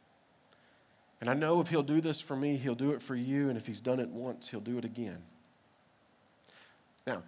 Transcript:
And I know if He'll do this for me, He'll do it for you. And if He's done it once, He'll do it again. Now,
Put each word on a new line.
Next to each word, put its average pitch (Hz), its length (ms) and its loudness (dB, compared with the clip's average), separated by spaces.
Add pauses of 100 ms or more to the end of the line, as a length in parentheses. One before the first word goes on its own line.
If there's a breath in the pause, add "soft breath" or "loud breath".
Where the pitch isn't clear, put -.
(1200 soft breath)
And 117 80 -2
I 123 60 4
know 156 260 4
if 156 80 2
He'll 160 140 4
do 151 180 4
this 160 200 0
for - 160 -4
me, 143 200 2
He'll 127 180 0
do 135 180 2
it 123 100 -4
for 131 140 -4
you. 135 320 2
And 120 100 0
if 110 80 -8
He's 104 140 -8
done 127 180 2
it 120 100 -2
once, 120 400 -8
He'll 113 120 -6
do 120 180 -4
it 117 60 -4
again. 110 380 -8 (1800 loud breath)
Now, 107 220 -4